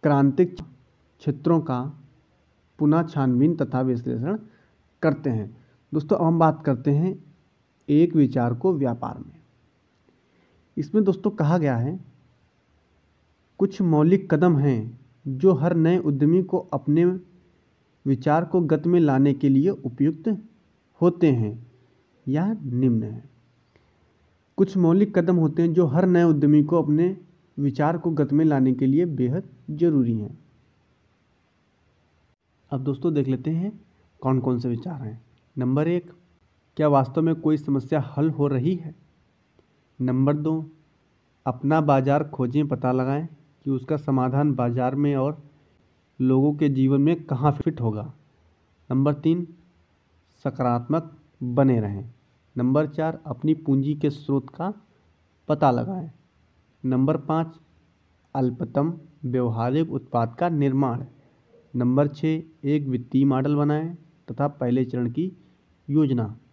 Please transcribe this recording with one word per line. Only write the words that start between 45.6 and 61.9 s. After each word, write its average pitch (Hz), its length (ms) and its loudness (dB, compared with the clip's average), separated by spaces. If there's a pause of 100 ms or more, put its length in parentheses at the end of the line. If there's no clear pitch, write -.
लोगों 131 340 4
के 147 160 0
जीवन 135 320 2
में 160 220 2
कहाँ 139 280 0
फिट 156 300 -4
होगा। 107 320 -4 (760)
नंबर 139 240 0
तीन, 160 340 -2 (1000)
सकारात्मक 127 720 -2 (260)
बने 127 360 2
रहें। 101 300 -6 (460)
नंबर 131 320 0
चार, 160 380 -6
अपनी 156 280 -4
पूंजी 147 420 -2
के 151 140 -2
स्रोत 139 400 -4
का 185 240 -8 (720)
पता 151 240 2
लगाएं। 165 400 -4 (720)
नंबर 131 340 0
पाँच, 160 360 -4 (840)
अल्पतम 127 580 -2 (320)
व्यवहारिक 123 680 -2
उत्पाद 117 480 -4
का 175 100 0
निर्माण। 139 540 0 (720)
नंबर 127 340 2